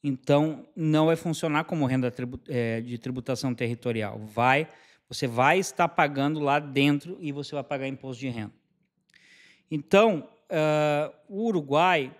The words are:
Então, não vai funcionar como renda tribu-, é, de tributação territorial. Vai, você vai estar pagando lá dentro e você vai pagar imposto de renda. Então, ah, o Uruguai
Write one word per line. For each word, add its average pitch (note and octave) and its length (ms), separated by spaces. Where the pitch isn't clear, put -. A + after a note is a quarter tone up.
Então, C#3+ 720
não D#3 320
vai E3 100
funcionar D#3+ 480
como D#3 200
renda B2+ 260
tribu-, B2 380
é, A#2 320
de A#2+ 160
tributação B2+ 580
territorial. A2+ 640
Vai, A#2+ 480
você - 200
vai C3 320
estar F3+ 300
pagando D3 520
lá C#3+ 180
dentro C#3+ 640
e D3+ 120
você C#3+ 220
vai C#3 100
pagar C3+ 220
imposto C3 340
de C3+ 100
renda. A2+ 240
Então, F3+ 560
ah, D3+ 640
o G3+ 160
Uruguai D#3+ 760